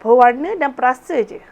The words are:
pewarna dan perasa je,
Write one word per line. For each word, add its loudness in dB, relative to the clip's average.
pewarna 2
dan -4
perasa -4
je, -14